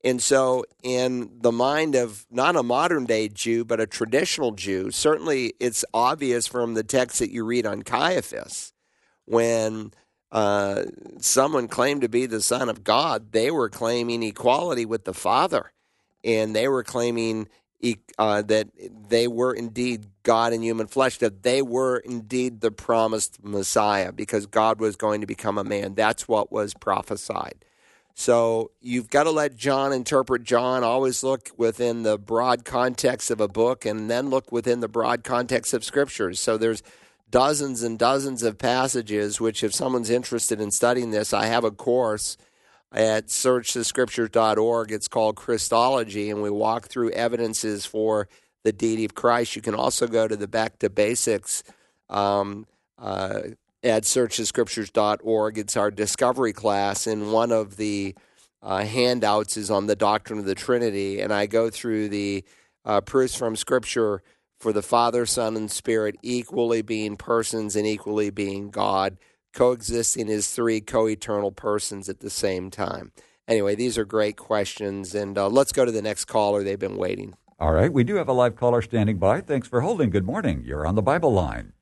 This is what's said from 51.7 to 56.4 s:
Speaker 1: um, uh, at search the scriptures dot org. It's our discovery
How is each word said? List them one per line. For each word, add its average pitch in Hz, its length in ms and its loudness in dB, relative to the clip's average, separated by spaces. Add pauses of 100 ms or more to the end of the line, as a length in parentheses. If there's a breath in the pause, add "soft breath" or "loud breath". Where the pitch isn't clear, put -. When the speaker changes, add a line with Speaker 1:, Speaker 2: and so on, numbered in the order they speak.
Speaker 1:
um, 101 560 0 (320)
uh, 98 440 -6 (420)
at 110 220 2
search 123 320 2
the 113 80 -2
scriptures 110 440 -2
dot 107 320 2
org. 110 360 0
It's 104 180 -4
our 104 160 2
discovery 117 600 0